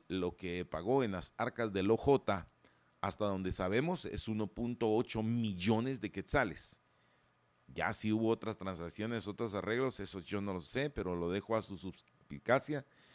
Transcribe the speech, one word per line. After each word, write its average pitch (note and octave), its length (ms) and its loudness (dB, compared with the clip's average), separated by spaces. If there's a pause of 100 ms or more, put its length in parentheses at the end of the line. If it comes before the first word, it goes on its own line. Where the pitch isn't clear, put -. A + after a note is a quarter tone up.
lo F2+ 300 0
que F2+ 280 -4
pagó A2 380 0
en G#2+ 80 0
las F2+ 260 -6
arcas A#2 360 -2
del G2 180 4
O A#2 60 8
J, C3 500 2 (520)
hasta G2+ 260 -2
donde F#2+ 260 0
sabemos, B2 540 0
es - 220 -4
uno A2 180 0
punto A#2 480 0
ocho A2+ 300 2
millones A2+ 800 2
de G2+ 100 -4
quetzales. - 720 -2 (840)
Ya E2 260 -2
si G#2+ 180 0
hubo A2 180 4
otras A2+ 280 0
transacciones, F#2+ 680 -4
otros G#2 280 -4
arreglos, A2+ 440 0
eso G2 200 -8
yo G2 200 -4
no G2 140 -2
lo F2+ 80 -4
sé, C#3 300 -4
pero F2+ 240 -2
lo F2 160 0
dejo G2+ 240 0
a G#2+ 80 0
su G2 140 -10
suspicacia, A2+ 1080 -2 (300)